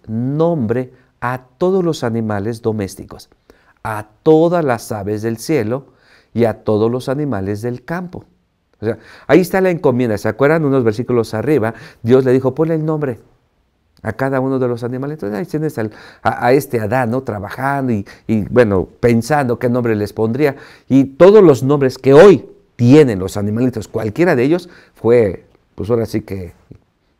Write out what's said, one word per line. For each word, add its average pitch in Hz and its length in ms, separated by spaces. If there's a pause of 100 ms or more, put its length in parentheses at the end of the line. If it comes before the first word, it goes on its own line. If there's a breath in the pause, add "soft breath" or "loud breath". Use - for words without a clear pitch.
nombre 127 1000 (160)
a 127 200 (160)
todos 185 260
los 160 200
animales 113 580
domésticos, - 680 (540 soft breath)
a 107 260 (120)
todas 165 420
las 120 280
aves 104 320
del 113 140
cielo 123 500 (480 soft breath)
y 113 100
a 110 180
todos 110 280
los 127 180
animales 107 540
del 120 200
campo. 170 420 (540)
O 104 60
sea, 110 140 (260 loud breath)
ahí 156 140
está 185 200
la 185 120
encomienda. 127 480
¿Se - 80
acuerdan? 147 380
Unos 135 180
versículos 113 500
arriba, 113 400 (300 loud breath)
Dios 127 220
le 123 60
dijo, 131 220
"Ponle 160 220
el 156 100
nombre 147 360 (840)
a 104 100
cada 135 260
uno 131 200
de 127 80
los 120 160
animales". 127 320
Entonces 202 240
ahí 180 60
tienes 151 340
al, 110 120 (300 loud breath)
a, 120 240
a 123 80
este 135 260
Adán, 113 300
¿no? 127 140
Trabajando 127 680
y, 104 140 (220 loud breath)
y, 110 140
bueno, 101 460 (120)
pensando 120 580
qué 127 100
nombre 120 280
les 104 180
pondría. 127 440 (300 loud breath)
Y 135 180
todos 196 360
los 139 220
nombres 135 340
que 135 160
hoy 160 340 (280)
tienen 123 420
los 92 180
animalitos, 107 520
cualquiera 120 480
de 120 80
ellos, 170 260 (240 loud breath)
fue, 110 520 (280)
pues - 160
ahora 117 160
sí 104 160
que, 95 320 (680)